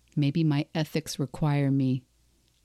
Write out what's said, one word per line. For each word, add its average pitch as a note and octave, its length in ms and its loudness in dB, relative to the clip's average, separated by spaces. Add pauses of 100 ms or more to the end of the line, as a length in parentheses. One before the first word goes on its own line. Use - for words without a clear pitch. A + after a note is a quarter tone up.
(160)
Maybe D3 280 2
my D3 300 2
ethics D#3+ 440 -4
require C#3+ 520 0
me C3 340 0 (600)